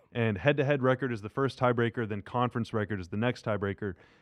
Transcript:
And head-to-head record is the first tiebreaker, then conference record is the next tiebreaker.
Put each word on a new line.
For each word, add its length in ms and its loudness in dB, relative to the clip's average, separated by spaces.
And 280 0
head-to-head 420 2
record 300 2
is 100 -4
the 80 -10
first 300 -2
tiebreaker, 500 2
then 140 -4
conference 500 -2
record 260 -2
is 100 -10
the 80 -6
next 280 -2
tiebreaker. 480 -2